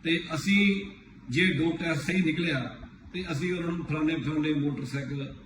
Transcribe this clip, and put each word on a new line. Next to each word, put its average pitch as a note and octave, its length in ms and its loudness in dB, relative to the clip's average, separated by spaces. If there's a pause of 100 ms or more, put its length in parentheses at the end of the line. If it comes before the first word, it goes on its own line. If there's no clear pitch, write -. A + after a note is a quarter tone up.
ਤੇ E3 200 2 (120)
ਅਸੀਂ G3 560 4 (400)
ਜੇ E3 160 4
ਡੋਪ D#3+ 320 2
ਟੈਸਟ E3 220 -2
ਸਹੀ F3+ 220 0
ਨਿਕਲਿਆ, D#3 540 -2 (360)
ਤੇ F3+ 200 -4
ਅਸੀਂ E3+ 220 -2
ਉਹਨਾਂ E3+ 180 -4
ਨੂੰ E3 140 -6
ਫਲਾਣੇ D#3 300 0
ਫਲਾਣੇ D3+ 380 0
ਮੋਟਰਸਾਈਕਲ C#3 800 -4 (120)